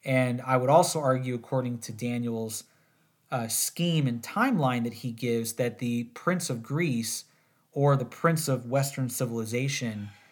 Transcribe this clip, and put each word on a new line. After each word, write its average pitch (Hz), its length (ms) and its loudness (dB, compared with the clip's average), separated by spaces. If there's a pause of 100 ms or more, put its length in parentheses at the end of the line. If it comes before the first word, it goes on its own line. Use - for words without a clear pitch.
And 123 360 2
I 131 160 2
would 127 120 2
also 165 300 6
argue, 127 360 2
according 123 440 -2
to 113 120 -12
Daniel's, 117 720 -4 (640)
uh, 120 180 -2
scheme 160 600 0
and 120 140 -2
timeline 151 640 2
that 117 100 -2
he 123 180 -8
gives, 117 420 0
that 120 260 -2
the 120 340 -2
Prince - 360 -2
of 117 140 -4
Greece 139 640 -2 (480)
or 143 220 6
the 127 100 0
Prince 165 420 0
of 120 220 -2
Western 135 400 0
civilization 117 1000 -4 (220)